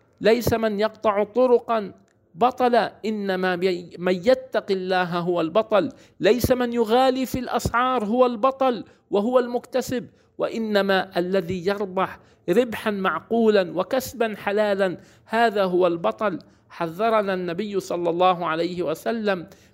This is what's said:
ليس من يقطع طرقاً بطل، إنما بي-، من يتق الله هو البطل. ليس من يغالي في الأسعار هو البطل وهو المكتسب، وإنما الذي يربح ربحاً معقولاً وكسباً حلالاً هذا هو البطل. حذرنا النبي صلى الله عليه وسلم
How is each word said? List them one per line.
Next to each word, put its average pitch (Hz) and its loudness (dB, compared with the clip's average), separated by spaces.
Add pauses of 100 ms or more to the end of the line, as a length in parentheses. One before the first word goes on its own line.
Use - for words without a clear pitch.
(200)
ليس 233 2
من 220 -2
يقطع 214 0
طرقاً 233 2 (420)
بطل، 247 2 (300)
إنما 190 -2
بي-، 180 -4
من 180 0
يتق 220 0
الله 185 0
هو 175 0
البطل. 185 0 (320)
ليس 220 4
من 247 0
يغالي 247 2
في - -6
الأسعار 247 -2
هو 247 4
البطل 254 0 (260)
وهو 226 2
المكتسب، 240 -4 (320)
وإنما 196 0
الذي 180 -2
يربح 190 -4 (300)
ربحاً 220 0
معقولاً 196 0
وكسباً 226 -4
حلالاً 202 0 (260)
هذا 220 2
هو 180 2
البطل. 175 -2 (320)
حذرنا 196 -2
النبي 185 -4
صلى 175 -2
الله 175 2
عليه 170 -4
وسلم 190 -4 (280)